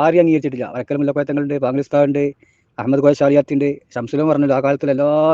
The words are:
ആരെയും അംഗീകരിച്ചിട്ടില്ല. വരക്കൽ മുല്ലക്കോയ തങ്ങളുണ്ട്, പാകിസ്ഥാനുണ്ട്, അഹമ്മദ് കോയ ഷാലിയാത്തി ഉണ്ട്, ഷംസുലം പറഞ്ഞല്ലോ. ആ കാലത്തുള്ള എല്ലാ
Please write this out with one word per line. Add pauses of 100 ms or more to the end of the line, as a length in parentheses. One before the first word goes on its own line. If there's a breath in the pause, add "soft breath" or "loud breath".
ആരെയും
അംഗീകരിച്ചിട്ടില്ല.
വരക്കൽ
മുല്ലക്കോയ
തങ്ങളുണ്ട്, (100)
പാകിസ്ഥാനുണ്ട്, (560)
അഹമ്മദ്
കോയ
ഷാലിയാത്തി
ഉണ്ട്, (260)
ഷംസുലം
പറഞ്ഞല്ലോ.
ആ
കാലത്തുള്ള
എല്ലാ (240)